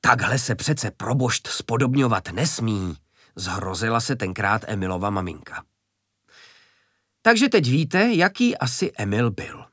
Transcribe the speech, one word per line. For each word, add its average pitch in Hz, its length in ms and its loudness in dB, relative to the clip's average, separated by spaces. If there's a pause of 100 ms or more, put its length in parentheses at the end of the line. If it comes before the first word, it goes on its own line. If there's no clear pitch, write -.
„Takhle 123 380 4
se 120 160 0
přece 143 360 -2
probošt 120 560 -2
spodobňovat 123 840 0
nesmí,“ 104 640 -2 (400)
zhrozila 95 640 -2
se 127 160 -2
tenkrát 101 500 -2
Emilova 92 440 -2
maminka. 90 540 -6 (1600)
Takže 233 260 6
teď 151 220 4
víte, 165 420 2
jaký 185 440 2
asi - 400 -2
Emil 107 340 0
byl. - 420 -12